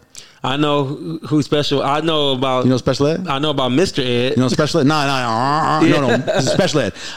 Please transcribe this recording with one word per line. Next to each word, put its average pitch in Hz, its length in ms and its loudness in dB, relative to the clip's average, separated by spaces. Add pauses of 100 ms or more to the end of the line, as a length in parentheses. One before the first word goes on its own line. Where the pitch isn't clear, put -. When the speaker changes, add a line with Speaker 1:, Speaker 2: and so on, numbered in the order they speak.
(440)
Speaker 1:
I 131 140 -2
know 147 260 2
who, 160 360 -8
who 151 220 0
special. 143 400 0
I 143 200 0
know 151 320 0
about. 127 320 0
Speaker 2:
You 127 60 4
know 127 60 2
special 139 300 0
ed? 180 200 -2
Speaker 1:
I 135 120 -2
know 151 100 0
about 135 200 -2
Mister 143 320 0
Ed. 123 300 0
Speaker 2:
You - 60 -4
know 127 120 2
special 151 320 0
ed? 131 60 4
No, 156 140 2
no, 139 60 0
no, 139 60 0
uh, 135 640 0
uh, - 40 0
no, 160 60 4
Speaker 1:
Yeah. - 140 4
Speaker 2:
no. 127 160 2
This 131 300 -2
is - 40 0
special 160 300 0
ed. 98 120 -2 (240)